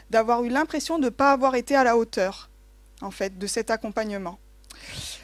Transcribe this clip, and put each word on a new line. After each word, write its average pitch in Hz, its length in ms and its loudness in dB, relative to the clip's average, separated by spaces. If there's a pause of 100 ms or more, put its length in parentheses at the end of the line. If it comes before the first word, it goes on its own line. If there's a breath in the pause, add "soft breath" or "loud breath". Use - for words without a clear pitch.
d'avoir 226 340 2
eu 240 60 -2
l'impression 311 500 -2
de 269 60 2
ne 240 40 0
pas 277 220 4
avoir 262 240 2
été 247 220 -2
à 262 80 6
la 233 100 4
hauteur, 220 540 -2 (520)
en 196 100 -10
fait, 196 260 -6
de 202 100 -8
cet 226 240 -4
accompagnement. 208 680 -4 (840 loud breath)